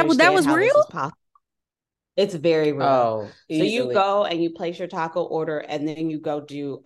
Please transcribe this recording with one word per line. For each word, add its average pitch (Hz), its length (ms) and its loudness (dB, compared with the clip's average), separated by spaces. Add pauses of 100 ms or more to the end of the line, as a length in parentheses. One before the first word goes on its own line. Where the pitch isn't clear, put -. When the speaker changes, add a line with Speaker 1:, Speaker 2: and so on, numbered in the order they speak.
Speaker 1:
w-, 320 120 2
that 320 100 6
Speaker 2:
understand 392 60 4
Speaker 1:
was 370 120 4
Speaker 2:
how 302 100 2
this 427 180 2
Speaker 1:
real? 587 80 6
Speaker 2:
is 622 80 2
possible. 143 280 -6 (1000)
It's 196 180 0
very 156 380 2
real. 139 140 -4
Speaker 3:
Oh, 117 400 2 (240)
Speaker 2:
So 160 140 0
you - 0 -
Speaker 3:
easily. 240 300 0
Speaker 2:
go 202 300 2
and 170 180 -2
you 165 80 -2
place 170 280 -8
your 180 100 -8
taco 170 360 -4
order, 160 340 -4
and 147 280 -6
then 156 220 -4
you 156 120 -6
go 151 200 -4
do 143 460 -10